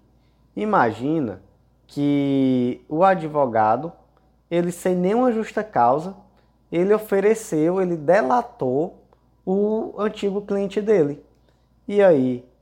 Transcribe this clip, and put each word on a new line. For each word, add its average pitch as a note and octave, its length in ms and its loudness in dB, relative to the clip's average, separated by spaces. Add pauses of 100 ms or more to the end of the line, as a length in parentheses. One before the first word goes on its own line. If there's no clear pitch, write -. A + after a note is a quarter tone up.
(540)
Imagina C#3 840 -2 (460)
que C#3 1000 0
o D#3 160 -2
advogado, D3 880 0 (600)
ele F3 200 -2
sem F3+ 240 -2
nenhuma A3 380 2
justa A3 320 -4
causa, D3+ 500 0 (560)
ele F#3 220 2
ofereceu, G3 880 0
ele F3 160 -2
delatou F3 1000 0 (480)
o G#3 520 -2
antigo G3+ 440 -4
cliente G3+ 400 -4
dele. E3+ 420 0 (640)
E G3+ 160 2
aí, B2+ 440 4 (160)